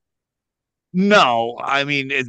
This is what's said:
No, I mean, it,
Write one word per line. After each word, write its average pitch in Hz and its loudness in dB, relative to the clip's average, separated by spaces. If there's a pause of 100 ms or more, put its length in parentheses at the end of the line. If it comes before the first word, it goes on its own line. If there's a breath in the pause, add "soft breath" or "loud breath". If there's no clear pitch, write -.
(920)
No, 139 2
I 139 -2
mean, 139 -4
it, 135 -4